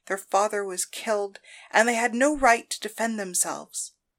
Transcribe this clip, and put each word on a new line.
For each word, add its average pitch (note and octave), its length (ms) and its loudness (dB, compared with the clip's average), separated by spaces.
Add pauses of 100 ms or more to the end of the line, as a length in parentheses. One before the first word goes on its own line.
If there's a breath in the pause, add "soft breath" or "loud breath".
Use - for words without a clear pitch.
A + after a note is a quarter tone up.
their F#3+ 100 -4
father G3+ 480 0
was F#3 200 -6
killed, G3+ 540 -4 (320 soft breath)
and A3 160 6
they A#3+ 60 2
had A3+ 220 0
no C#4 200 2
right A#3+ 360 4
to - 80 -8
defend A3 400 -6
themselves. F3 720 -6 (260)